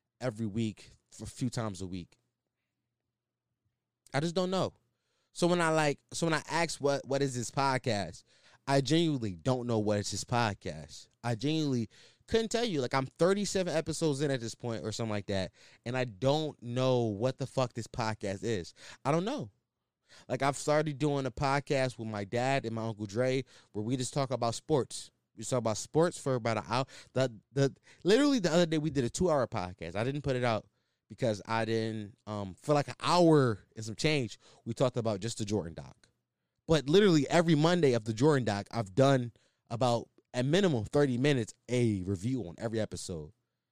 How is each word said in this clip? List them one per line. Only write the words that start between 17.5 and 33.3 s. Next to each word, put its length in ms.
this 140
podcast 560
is. 300
I 60
don't 140
know. 240
Like, 140
I've 140
started 420
doing 260
a 60
podcast 640
with 100
my 160
dad 420
and 100
my 80
Uncle 240
Dre 360
where 120
we 140
just 160
talk 180
about 220
sports. 560
We 80
talk 140
about 200
sports 420
for 160
about 220
an 120
hour. 160
The, 180
the, 200
literally 340
the 160
other 140
day 100
we 140
did 120
a 60
two-hour 380
podcast. 480
I 80
didn't 180
put 140
it 80
out 220
because 380
I 180
didn't, 480
um, 340
for, 120
like, 140
an 140
hour 580